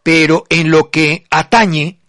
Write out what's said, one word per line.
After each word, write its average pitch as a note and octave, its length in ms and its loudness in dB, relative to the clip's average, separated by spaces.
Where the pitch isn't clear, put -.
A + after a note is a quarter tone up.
Pero D#3+ 480 0
en E3 220 -2
lo D#3 180 2
que D#3 400 -4
atañe E3 800 -2